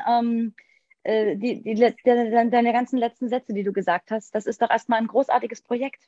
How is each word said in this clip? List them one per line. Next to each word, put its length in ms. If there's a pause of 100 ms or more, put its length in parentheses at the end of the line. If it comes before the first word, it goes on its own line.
ähm, 500 (480)
äh, 340
die, 260
die 120
le-, 200 (100)
de-, 260
de-, 180
deine 240
ganzen 240
letzten 320
Sätze, 240
die 100
du 80
gesagt 400
hast, 240
das 100
ist 160
doch 100
erstmal 280
ein 80
großartiges 540
Projekt. 460